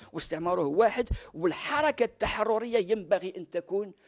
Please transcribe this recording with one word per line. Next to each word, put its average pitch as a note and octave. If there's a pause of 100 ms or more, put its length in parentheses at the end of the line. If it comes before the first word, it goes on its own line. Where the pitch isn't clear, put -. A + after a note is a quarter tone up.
(140)
واستعماره E3
واحد، G#3+ (240)
والحركة C#4
التحررية A3
ينبغي F#3
أن F3+
تكون F#3+ (160)